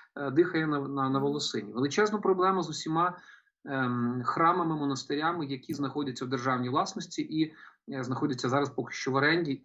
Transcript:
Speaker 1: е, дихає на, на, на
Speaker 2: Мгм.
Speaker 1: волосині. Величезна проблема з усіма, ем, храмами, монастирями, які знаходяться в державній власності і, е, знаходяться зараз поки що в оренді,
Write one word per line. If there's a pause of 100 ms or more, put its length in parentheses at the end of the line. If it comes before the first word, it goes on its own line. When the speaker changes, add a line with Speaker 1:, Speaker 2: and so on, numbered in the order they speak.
(160)
Speaker 1:
е,
дихає
на,
на,
на
Speaker 2:
Мгм.
Speaker 1:
волосині.
Величезна
проблема
з
усіма, (480)
ем,
храмами,
монастирями,
які
знаходяться
в
державній
власності
і, (400)
е,
знаходяться
зараз
поки
що
в
оренді,